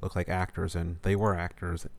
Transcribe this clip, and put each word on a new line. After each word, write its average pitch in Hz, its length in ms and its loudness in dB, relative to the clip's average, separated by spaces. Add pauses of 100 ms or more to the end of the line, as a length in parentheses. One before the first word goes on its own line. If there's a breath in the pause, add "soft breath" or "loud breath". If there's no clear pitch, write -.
look 95 140 -4
like 87 140 0
actors, 90 460 0
and 85 280 -2
they 101 120 4
were 101 200 4
actors. 87 500 -4 (140)